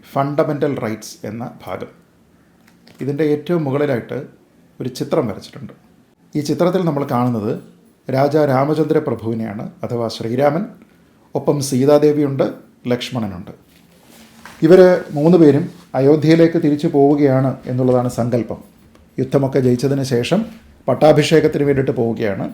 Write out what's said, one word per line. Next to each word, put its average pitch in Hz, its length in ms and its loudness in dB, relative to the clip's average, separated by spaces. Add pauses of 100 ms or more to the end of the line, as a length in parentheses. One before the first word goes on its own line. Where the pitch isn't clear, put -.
(120)
ഫണ്ടമെൻ്റൽ 147 600 -2 (120)
റൈറ്റ്സ് 107 300 -10 (140)
എന്ന 113 160 -10 (180)
ഭാഗം. - 280 -12 (1120)
ഇതിൻ്റെ 143 220 -4 (100)
ഏറ്റവും 160 320 -4
മുകളിലായിട്ട് 131 520 -4 (640)
ഒരു 127 180 -6
ചിത്രം 147 320 -2
വരച്ചിട്ടുണ്ട്. - 420 -16 (680)
ഈ - 100 -2
ചിത്രത്തിൽ 180 400 0
നമ്മൾ 143 140 -4 (100)
കാണുന്നത് 120 400 -2 (600)
രാജാ 143 280 2 (100)
രാമചന്ദ്ര 151 540 0
പ്രഭുവിനെയാണ്, 113 580 -6 (200)
അഥവാ 117 220 -4 (100)
ശ്രീരാമൻ. 143 480 0 (760)
ഒപ്പം 147 180 0 (140)
സീതാദേവിയുണ്ട്, 143 760 2 (460)
ലക്ഷ്മണനുണ്ട്. 110 600 -8 (1120)
ഇവർ 180 140 10 (360)
മൂന്ന് 165 240 4
പേരും 147 240 6 (340)
അയോധ്യയിലേക്ക് 156 680 4
തിരിച്ചു 147 300 0
പോവുകയാണ് 139 560 4 (200)
എന്നുള്ളതാണ് 123 480 0
സങ്കല്പം. 117 420 -4 (600)
യുദ്ധമൊക്കെ 135 460 0
ജയിച്ചതിന് 135 460 0
ശേഷം 123 280 0 (480)
പട്ടാഭിഷേകത്തിന് 151 800 2
വേണ്ടിയിട്ട് 139 320 0
പോവുകയാണ്. 113 540 -4